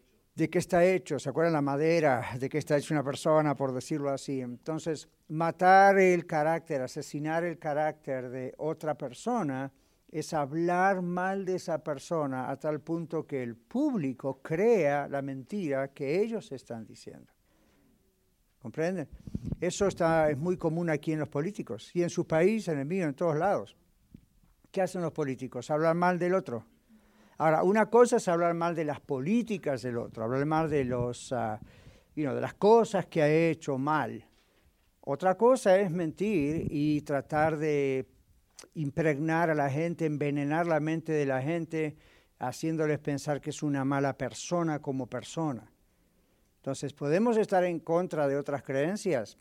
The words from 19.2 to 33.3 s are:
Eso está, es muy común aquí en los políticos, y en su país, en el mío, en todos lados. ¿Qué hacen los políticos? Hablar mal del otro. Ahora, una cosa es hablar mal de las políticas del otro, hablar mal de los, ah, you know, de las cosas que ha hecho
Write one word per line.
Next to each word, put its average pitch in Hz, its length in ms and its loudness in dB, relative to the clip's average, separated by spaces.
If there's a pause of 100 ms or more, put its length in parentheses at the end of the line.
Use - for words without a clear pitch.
Eso 180 280 0
está, 160 440 2
es 147 60 0
muy 175 220 -2
común 170 320 -2
aquí 156 220 -2
en 156 60 -2
los 147 120 -4
políticos, 147 640 -6
y 175 80 0
en 170 80 0
su 165 160 -4
país, 180 420 2
en 156 100 0
el 135 60 -2
mío, 175 220 -2
en 143 80 -2
todos 165 220 0
lados. 160 380 -2 (960)
¿Qué 190 120 0
hacen 185 180 -2
los 165 120 -2
políticos? 131 580 -6
Hablar 160 240 4
mal 180 240 2
del 175 160 2
otro. 151 320 -2 (720)
Ahora, 156 240 4
una 208 240 4
cosa 240 320 6
es - 100 -4
hablar 170 240 4
mal 170 240 -2
de 160 80 -2
las 147 160 -4
políticas 151 800 -2
del 120 160 -4
otro, 113 280 -6
hablar 131 200 0
mal 156 240 2
de 143 160 2
los, 123 480 -4
ah, 113 260 -2 (560)
you 156 100 -4
know, 127 100 -2
de 120 80 -4
las 123 120 -6
cosas 208 520 6
que 165 160 0
ha 147 60 6
hecho 160 500 2